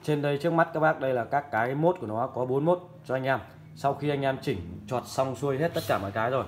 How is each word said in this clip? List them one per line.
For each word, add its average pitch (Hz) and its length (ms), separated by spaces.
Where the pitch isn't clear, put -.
Trên 147 180
đây 143 160
trước 165 160
mắt 165 200
các 160 60
bác 156 200
đây 135 140
là 120 100
các 117 280
cái 120 240
mode 170 260
của 110 60
nó, 113 200
có 123 180
bốn 135 200
mode 175 160
cho 123 100
anh 131 80
em. 131 160
Sau 139 180
khi 147 160
anh 139 120
em 135 200
chỉnh 120 160
chọt 123 180
xong 135 300
xuôi 139 220
hết 165 160
tất 165 140
cả 123 100
mọi 98 140
cái 110 200
rồi 123 160